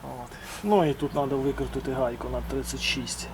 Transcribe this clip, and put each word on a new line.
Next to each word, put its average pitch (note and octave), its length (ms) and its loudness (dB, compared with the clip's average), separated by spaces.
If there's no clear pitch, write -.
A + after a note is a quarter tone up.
От. B2+ 280 -10
Ну G#3 220 8
і D3 80 4
тут C#3 180 -2
треба C#3 260 2
викрутити C3+ 560 0
гайку B2+ 360 0
на B2+ 120 -2
тридцять C3 400 -4
шість. - 520 -4